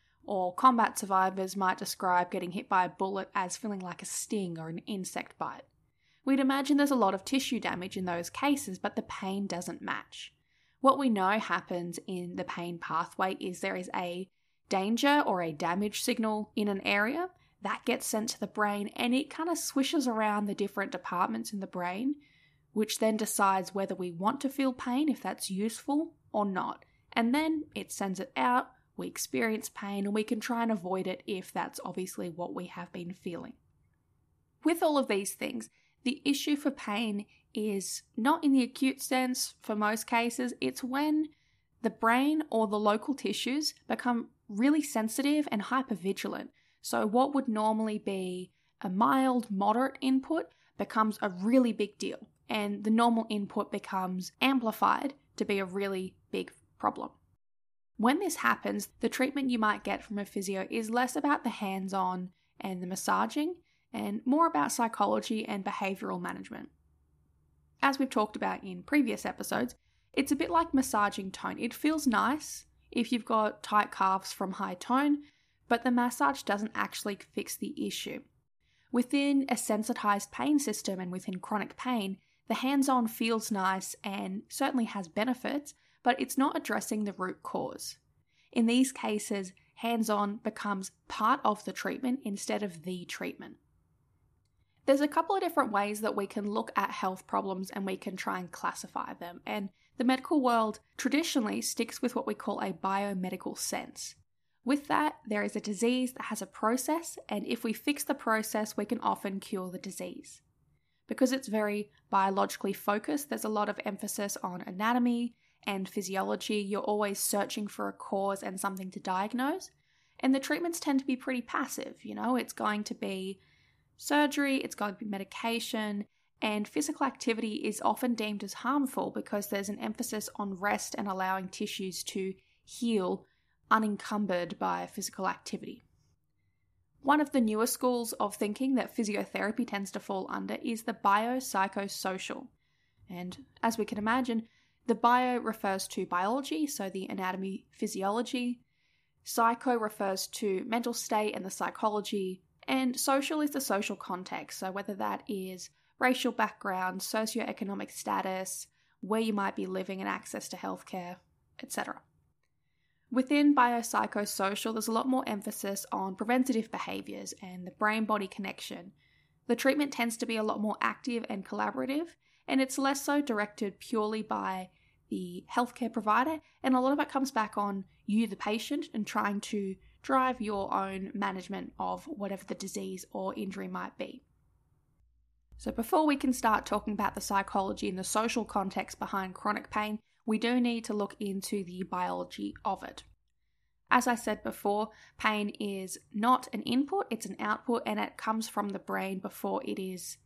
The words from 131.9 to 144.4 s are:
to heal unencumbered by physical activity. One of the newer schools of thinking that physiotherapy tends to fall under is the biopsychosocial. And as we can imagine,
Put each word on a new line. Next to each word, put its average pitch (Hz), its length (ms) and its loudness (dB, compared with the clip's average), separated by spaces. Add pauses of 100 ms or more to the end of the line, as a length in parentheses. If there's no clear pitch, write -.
to 190 280 -4 (300)
heal 196 640 0 (460)
unencumbered 202 840 0
by 180 300 -2
physical - 400 -6
activity. - 580 -6 (1160)
One 294 180 4
of 285 120 0
the 269 80 4
newer 214 260 4
schools 240 480 0
of 208 220 -2
thinking 254 400 0
that 240 200 -2
physiotherapy 202 720 -2
tends 202 240 -4
to 202 100 -6
fall 190 300 -4
under 196 320 -4
is 226 220 -4
the 226 100 -4
biopsychosocial. 202 1500 0 (640)
And 180 260 -8 (280)
as 226 120 2
we 214 80 0
can 214 140 -6
imagine, 226 460 2 (420)